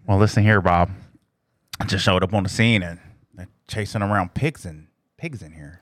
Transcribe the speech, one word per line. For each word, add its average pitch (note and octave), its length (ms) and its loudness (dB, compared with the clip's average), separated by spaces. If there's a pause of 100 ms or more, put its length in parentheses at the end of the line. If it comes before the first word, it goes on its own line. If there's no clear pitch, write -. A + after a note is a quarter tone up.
Well, G2+ 120 2
listen G#2+ 240 4
here, G#2 180 6
Bob. F2 300 2 (880)
I G2+ 60 -2
just G2 180 -2
showed F#2 180 2
up F#2+ 120 -2
on G#2 80 2
the F#2 80 -4
scene A2+ 320 2
and F2 180 -10 (320)
they're F2+ 160 -16 (200)
chasing G#2 340 -6
around G2+ 320 -2
pigs D3 320 -4
and D#2 220 -16 (280)
pigs D#3+ 240 -12
in D2+ 120 -20
here. D3 300 -20